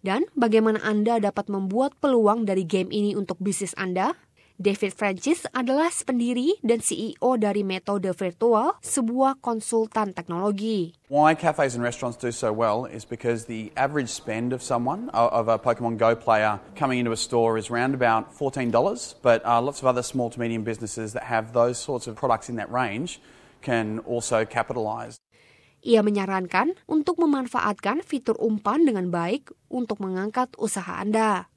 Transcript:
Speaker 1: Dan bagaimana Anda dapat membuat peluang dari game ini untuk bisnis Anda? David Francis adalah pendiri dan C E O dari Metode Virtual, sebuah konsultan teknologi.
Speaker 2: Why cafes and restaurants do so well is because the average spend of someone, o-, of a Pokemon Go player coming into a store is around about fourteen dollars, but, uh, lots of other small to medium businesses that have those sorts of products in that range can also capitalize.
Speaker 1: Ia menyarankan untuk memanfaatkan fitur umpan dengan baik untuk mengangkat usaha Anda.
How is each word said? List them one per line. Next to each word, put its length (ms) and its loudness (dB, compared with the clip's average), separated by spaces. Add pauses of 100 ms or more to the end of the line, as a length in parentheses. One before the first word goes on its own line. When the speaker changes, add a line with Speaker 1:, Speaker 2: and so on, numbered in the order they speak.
Speaker 1:
Dan 320 0
bagaimana 480 4
Anda 320 2
dapat 320 -2
membuat 560 -2
peluang 400 4
dari 240 0
game 240 0
ini 240 0
untuk 240 -6
bisnis 400 -4
Anda? 400 -2 (400)
David 320 0
Francis 640 -2
adalah 320 2 (160)
pendiri 560 0
dan 240 2
C 80 -2
E 180 -4 (140)
O 160 2
dari 240 2
Metode 480 -2
Virtual, 720 2
sebuah 560 0
konsultan 720 -2
teknologi. 800 -2 (160)
Speaker 2:
Why 320 6
cafes 400 2
and 80 0
restaurants 320 -6
do 160 -2
so 160 0
well 320 2
is 240 -12
because 400 -4
the 320 -10
average 320 -2
spend 400 -4
of 80 -4
someone, 560 -4
o-, 160 4
of 160 0
a 80 4
Pokemon 400 0
Go 240 2
player 400 2 (160)
coming 240 0
into 160 0
a 40 -8
store 360 2
is 160 -6
around 240 0
about 400 0
fourteen 400 -2
dollars, 480 0
but, 240 6
uh, 160 4
lots 160 -6
of 80 0
other 160 2
small 320 -2
to 0 -
medium 320 -4
businesses 480 -8
that 160 -6
have 240 0
those 240 4
sorts 320 -6
of 80 -14
products 320 0
in 80 -6
that 80 -6
range 560 -4 (400)
can 400 -2
also 400 0
capitalize. 720 -4 (680)
Speaker 1:
Ia 160 6
menyarankan 880 0
untuk 320 0
memanfaatkan 880 0
fitur 320 -2
umpan 480 2
dengan 240 0
baik 400 -2 (160)
untuk 320 -4
mengangkat 560 -2
usaha 400 -6
Anda. 600 0